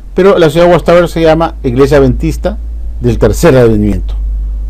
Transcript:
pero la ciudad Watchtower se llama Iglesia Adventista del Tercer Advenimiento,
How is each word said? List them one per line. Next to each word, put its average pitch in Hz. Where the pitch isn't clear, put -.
pero 185
la 160
ciudad 170
Watchtower 170
se 165
llama 160
Iglesia 135
Adventista 147
del 117
Tercer 131
Advenimiento, 104